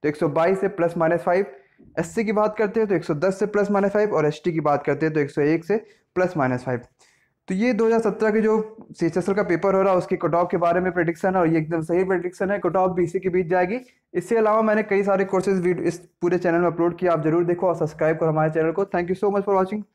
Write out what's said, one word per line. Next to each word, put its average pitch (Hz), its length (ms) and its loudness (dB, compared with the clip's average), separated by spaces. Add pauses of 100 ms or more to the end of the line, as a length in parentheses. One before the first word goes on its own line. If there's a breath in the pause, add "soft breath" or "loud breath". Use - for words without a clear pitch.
तो 147 60 0
एक 147 60 -6
सौ 170 140 -2
बाईस 170 320 0
से 196 80 -2
प्लस 170 280 -2
माइनस 165 240 0
फ़ाइव, 185 240 0 (540 loud breath)
एससी 165 260 -4
की 214 80 -2
बात 214 240 0
करते 220 220 0
हैं 220 100 0
तो 196 60 2
एक 165 80 0
सौ 170 120 -2
दस 190 240 -2
से 214 80 0
प्लस 202 240 0
माइनस 196 200 2
फ़ाइव 208 240 0
और 156 100 2
एसटी 151 280 -2
की 160 80 -2
बात 143 240 2
करते 143 200 0
हैं 156 80 0
तो 156 60 0
एक 143 120 0
सौ 156 120 -2
एक 160 220 2
से 208 120 0 (380 loud breath)
प्लस 180 220 0
माइनस 127 260 0
फ़ाइव। 123 180 -4 (680 soft breath)
तो 190 80 -4
ये 233 180 0
दो 226 120 0
हज़ार 226 160 2
सत्रह 220 300 0
के 220 100 2
जो 220 140 2 (360)
सीएचएसएल 170 440 -2
का 196 80 0
पेपर 180 320 0
हो 190 60 4
रहा 196 120 4
है 185 40 4
उसकी 180 200 -2
कट 165 180 -2
ऑफ 170 160 2
के 190 80 -2
बारे 170 220 2
में 185 120 -2
प्रेडिक्शन 180 420 0
है 190 60 2
और 170 60 4
ये 165 120 2
एकदम 160 220 -4
सही 175 240 0
प्रेडिक्शन 185 460 -2
है, 202 80 -2
कट 175 160 0
ऑफ 185 200 2
भी 180 80 0
इसी 170 160 -2
के 190 100 -4
बीच 180 180 -2
जाएगी। 180 320 0 (340 loud breath)
इसके 180 240 -2
अलावा 220 240 2
मैंने 214 240 2
कई 202 180 0
सारे 196 220 2
कोर्सेज 190 360 0
वीडियो 175 260 0
इस 170 120 -4 (220)
पूरे 180 160 2
चैनल 175 220 0
में 175 80 2
अपलोड 170 300 0
किए, 185 120 0
आप 165 140 0
जरूर 165 220 2
देखो 175 220 0
और 170 100 2
सब्सक्राइब 160 400 0
करो 160 120 0
हमारे 156 220 0
चैनल 160 200 0
को। 196 160 -2
Thank 175 220 -2
you 185 100 -2
so 202 160 0
much 196 100 0
for 202 100 2
watching 190 280 0 (120)